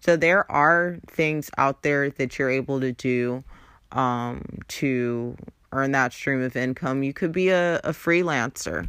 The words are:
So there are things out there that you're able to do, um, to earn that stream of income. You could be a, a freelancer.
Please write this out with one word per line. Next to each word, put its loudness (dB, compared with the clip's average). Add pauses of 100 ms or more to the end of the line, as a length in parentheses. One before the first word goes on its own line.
So 4
there 4
are 4 (100)
things -2
out 2
there 2
that -4
you're 0
able 0
to 0
do, -2 (500)
um, 0 (260)
to -2 (360)
earn 0
that 2
stream -2
of -4
income. -2
You -2
could -2
be 2
a, 2
a -4
freelancer. -2